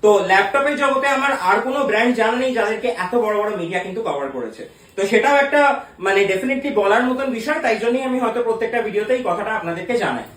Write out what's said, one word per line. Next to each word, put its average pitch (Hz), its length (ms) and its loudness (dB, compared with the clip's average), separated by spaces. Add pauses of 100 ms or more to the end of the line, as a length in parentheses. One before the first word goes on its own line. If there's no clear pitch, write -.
তো 214 80 6 (200)
ল্যাপটপের 277 520 2
জগতে 277 240 0 (100)
আমার 277 160 0 (180)
আর 226 160 4
কোনো 269 220 -2
ব্র্যান্ড 233 320 2
জানা 226 220 2
নেই 262 160 0
যাদেরকে 214 300 0 (160)
এত - 100 -6 (100)
বড় 208 160 0
বড় 214 100 0 (100)
মিডিয়া 180 260 -4
কিন্তু 190 220 -8
কভার 139 280 -4
করেছে। 113 260 -10 (340)
তো - 40 -4 (100)
সেটাও 277 340 4
একটা, 294 160 2 (380)
মানে, 196 220 2 (100)
definitely 262 400 -2 (100)
বলার 214 300 4
মতন 262 180 -2 (100)
বিষয়, 294 260 -4
তাই 226 180 2
জন্যই 247 260 0
আমি 247 160 -2
হয়তো 240 220 -2
প্রত্যেকটা 226 400 -2
ভিডিওতে 208 320 -2
এই - 100 -4
কথাটা 196 300 -4
আপনাদেরকে 170 440 -6
জানাই। 127 240 -4 (100)